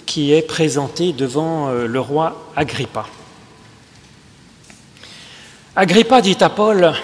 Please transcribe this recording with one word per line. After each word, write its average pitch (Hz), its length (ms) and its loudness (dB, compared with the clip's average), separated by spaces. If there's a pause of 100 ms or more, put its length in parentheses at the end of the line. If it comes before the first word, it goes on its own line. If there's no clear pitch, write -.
qui 147 280 -2
est 160 100 6
présenté 156 720 -2
devant, 143 560 -4
euh, 120 180 -2
le 123 140 -4
roi 151 560 -4
Agrippa. 123 500 -6 (2750)
Agrippa 226 440 4
dit 185 200 2
à 196 80 6
Paul, « 202 440 2 (120)